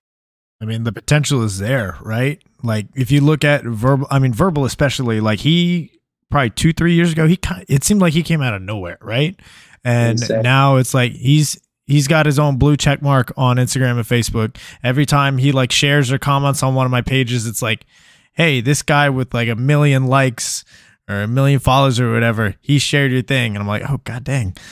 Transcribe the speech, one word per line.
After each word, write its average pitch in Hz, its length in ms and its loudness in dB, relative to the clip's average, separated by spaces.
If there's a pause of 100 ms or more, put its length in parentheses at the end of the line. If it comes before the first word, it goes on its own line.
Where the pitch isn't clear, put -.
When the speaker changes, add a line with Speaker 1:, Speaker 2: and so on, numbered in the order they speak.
(600)
Speaker 1:
I 110 40 -10
mean, 113 200 -6
the 113 80 -2
potential 143 500 2
is 101 160 -4
there, 107 420 -4
right? 123 420 -4 (200)
Like, 110 320 -4
if 127 160 -4
you 143 100 4
look 147 240 2
at 147 200 2
Verbal, 127 460 0
I 135 80 2
mean, 131 140 2
Verbal 147 320 0
especially, 120 560 -2
like, 107 200 0
he 175 500 0 (400)
probably 131 200 0
two, - 220 0
three 170 220 0
years 170 180 2
ago, 160 140 0
he 175 100 4
ki-, - 320 -8
it 139 140 0
seemed 208 180 2
like 170 120 2
he 165 100 0
came 160 180 -2
out 123 140 -2
of 95 80 -8
nowhere, 92 400 -8
right? 147 360 -2 (440)
And 120 380 0
Speaker 2:
Insane. 113 220 -2
Speaker 1:
now 135 340 4
it's 127 180 0
like 123 180 0
he's, 143 480 0 (260)
he's 139 200 2
got 156 180 2
his 143 140 0
own 147 180 0
blue 143 200 4
check 143 260 -2
mark 139 340 0
on 123 200 0
Instagram 127 400 -2
and 117 100 -4
Facebook. 117 500 -2 (280)
Every 127 200 0
time 139 340 2
he, 139 120 2
like, 131 220 0
shares 143 400 2
or 135 60 0
comments 139 440 -2
on 131 120 0
one 131 120 0
of 127 60 -2
my 123 100 0
pages, 123 440 -2
it's 113 140 -8
like, 113 240 -4 (500)
"Hey, 151 260 0
this 139 220 0
guy 143 280 2
with, 131 240 -4
like, 117 140 -2
a 117 80 -2
million 139 500 2
likes 131 580 0 (440)
or 101 140 -4
a 107 60 -4
million 139 300 2
followers 139 420 2
or 120 120 0
whatever, 113 480 0
he 143 180 2
shared 139 340 0
your 127 100 0
thing." 120 340 -2
And 101 60 -6
I'm 104 60 -4
like, 104 220 -4
"Oh, 131 140 -4
god 117 200 -12
dang." 123 320 -4 (160)